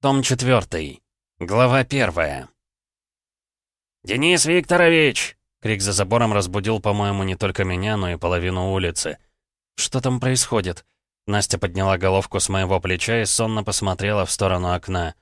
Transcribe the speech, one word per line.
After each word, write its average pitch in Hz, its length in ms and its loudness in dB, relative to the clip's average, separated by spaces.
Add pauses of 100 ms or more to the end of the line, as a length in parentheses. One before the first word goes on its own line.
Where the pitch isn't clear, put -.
Том 135 220 2
четвёртый. 117 800 0 (360)
Глава 120 460 2
первая. 85 640 -2 (1500)
«Денис 151 440 2
Викторович!» 165 920 4 (240)
Крик 107 220 -2
за 101 100 -2
забором 107 400 2
разбудил, 101 480 0
по-моему, 101 420 0
не 95 140 -2
только 98 280 -2
меня, 95 340 -2
но 92 120 -2
и 87 60 -4
половину 90 560 -2
улицы. 90 460 -4 (580)
«Что - 240 -4
там 127 200 -2
происходит?» 120 680 -2 (400)
Настя 101 320 0
подняла 95 400 0
головку 95 420 0
с - 80 -2
моего 95 320 0
плеча 95 400 -2
и 107 60 -2
сонно 110 360 -2
посмотрела 98 600 -2
в - 60 -6
сторону 92 420 0
окна. 90 500 -4